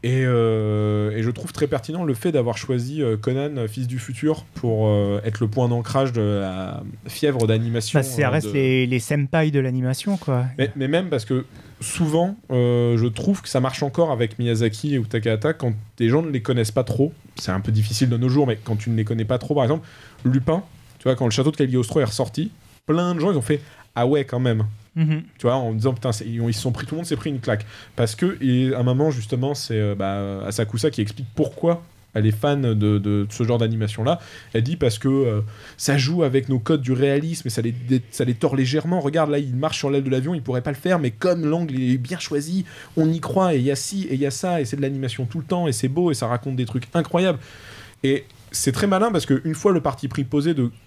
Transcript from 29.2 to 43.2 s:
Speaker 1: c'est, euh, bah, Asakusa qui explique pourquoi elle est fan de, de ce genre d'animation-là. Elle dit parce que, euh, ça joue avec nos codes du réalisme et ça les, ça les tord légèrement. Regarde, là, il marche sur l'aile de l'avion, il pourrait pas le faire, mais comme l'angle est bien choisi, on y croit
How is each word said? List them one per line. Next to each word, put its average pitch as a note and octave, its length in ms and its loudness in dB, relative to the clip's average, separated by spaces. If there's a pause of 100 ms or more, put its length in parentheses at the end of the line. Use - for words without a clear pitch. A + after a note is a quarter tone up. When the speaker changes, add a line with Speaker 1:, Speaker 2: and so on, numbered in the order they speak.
Speaker 1:
c'est, C3+ 220 -4
euh, G#2 220 0
bah, G2 500 -4
Asakusa A2 460 0
qui - 80 -4
explique A2 340 -4
pourquoi E3+ 480 0 (320)
elle G#2+ 120 2
est G#2+ 40 6
fan C3 440 2
de, G#2 240 4
de G#2 300 0
ce G#2+ 140 -6
genre A#2 160 2
d'animation-là. A2+ 640 0 (320)
Elle A2+ 100 2
dit D3 140 0
parce A#2 240 0
que, C3+ 80 0
euh, C3 320 2 (360)
ça C#3+ 220 2
joue D#3 240 2
avec C3+ 260 2
nos C3 120 2
codes D3+ 200 2
du B2+ 120 -2
réalisme C#3+ 560 0
et - 20 -2
ça A2+ 100 -2
les, A#2 140 -2 (380)
ça - 120 -2
les A#2+ 100 2
tord C3+ 200 0
légèrement. D3+ 460 0
Regarde, D3 320 0
là, C#3+ 80 2
il C3 160 -4
marche D3+ 220 -2
sur C#3 120 -2
l'aile C#3 140 2
de C3 60 -2
l'avion, C3 220 0
il D#3+ 100 -4
pourrait B2+ 200 -2
pas D3+ 80 -4
le C#3 60 -4
faire, F3+ 240 0
mais C3 100 0
comme F3 340 0
l'angle D#3 300 0
est B2+ 240 2
bien B2+ 220 -6
choisi, D#3+ 440 -2 (320)
on D#3+ 160 4
y E3 60 -2
croit F3+ 380 2